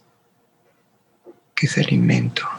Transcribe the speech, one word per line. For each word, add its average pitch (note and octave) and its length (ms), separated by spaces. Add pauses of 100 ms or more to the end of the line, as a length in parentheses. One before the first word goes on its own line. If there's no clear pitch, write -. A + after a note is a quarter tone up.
(1600)
que - 100
es - 140
alimento - 640 (160)